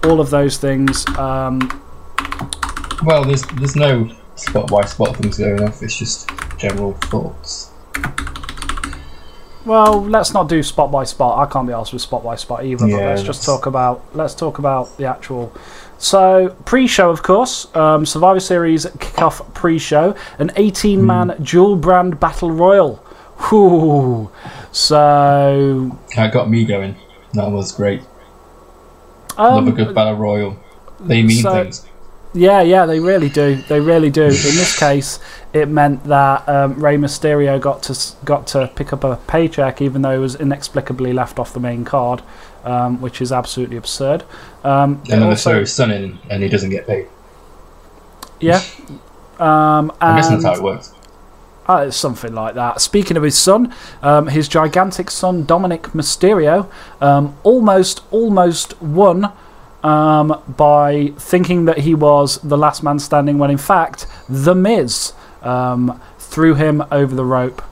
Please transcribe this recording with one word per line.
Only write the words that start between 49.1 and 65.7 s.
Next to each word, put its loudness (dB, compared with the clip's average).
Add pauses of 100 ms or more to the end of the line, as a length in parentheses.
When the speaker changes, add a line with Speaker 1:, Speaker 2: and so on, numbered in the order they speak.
Speaker 1:
Um, 2
Speaker 2:
I 4
guess 4
that's 2
Speaker 1:
and 2
Speaker 2:
how -
it -6
works. -6 (760)
Speaker 1:
Uh, -2
it's -8
something -8
like -8
that. -6
Speaking 0
of -2
his 0
son, 2 (280)
um, 2
his -2
gigantic 0
son, -2
Dominic 0 (100)
Mysterio, 2 (320)
um, 2
almost, 4
almost 0
won, 2 (520)
um, 2 (160)
by 4
thinking 0
that 2
he 2
was 4
the -2
last 0
man 0
standing, 0
when 2
in 0
fact, -2 (240)
The 0
Miz, 0 (300)
um, -2 (200)